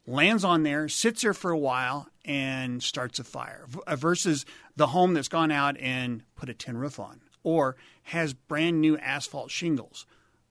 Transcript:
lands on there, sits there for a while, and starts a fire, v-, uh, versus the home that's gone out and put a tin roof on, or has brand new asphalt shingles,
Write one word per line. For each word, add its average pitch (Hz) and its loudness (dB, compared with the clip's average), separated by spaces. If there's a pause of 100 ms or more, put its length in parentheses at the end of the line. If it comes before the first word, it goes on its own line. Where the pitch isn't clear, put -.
lands 180 4
on 175 4
there, 151 0
sits 226 0
there 214 2
for 185 -4
a 165 0
while, 131 -2 (160)
and 131 -4
starts - -4
a 123 -8
fire, - -12
v-, 139 -12
uh, 160 0
versus 160 2 (320)
the 151 6
home 180 4
that's 143 0
gone 160 2
out 143 0
and 127 -4 (140)
put 127 -12
a 117 -10
tin 120 -10
roof 139 -8
on, - -14 (220)
or 147 2 (280)
has 160 -2
brand 156 0
new 156 6
asphalt 135 -6
shingles, 151 -4 (440)